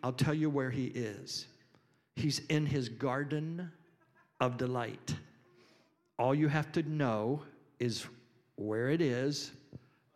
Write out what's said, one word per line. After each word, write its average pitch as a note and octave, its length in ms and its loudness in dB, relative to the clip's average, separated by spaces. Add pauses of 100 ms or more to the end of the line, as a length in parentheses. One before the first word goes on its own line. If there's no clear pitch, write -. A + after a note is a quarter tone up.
I'll B2+ 100 0
tell C#3 200 2
you D#3 160 2
where C#3 220 2
he B2+ 160 -2
is. - 600 -6 (680)
He's D3 300 0
in D3+ 180 2
his C#3 240 0
garden D3 840 -4 (680)
of B2 160 2
delight. B2 580 -2 (1040)
All B2+ 160 4
you D3+ 140 4
have D3 240 2
to E3+ 100 2
know C#3 600 0 (380)
is A#2+ 260 0 (500)
where G#2+ 320 0
it E3 140 4
is C3+ 480 0 (640)